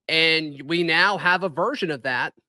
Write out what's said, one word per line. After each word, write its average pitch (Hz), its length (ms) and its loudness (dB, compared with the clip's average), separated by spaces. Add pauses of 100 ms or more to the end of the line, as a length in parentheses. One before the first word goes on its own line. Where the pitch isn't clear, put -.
And 160 560 2
we 170 200 0
now 175 340 2
have 180 260 0
a 185 60 -2
version 185 420 -2
of 127 120 -8
that 131 300 -4 (160)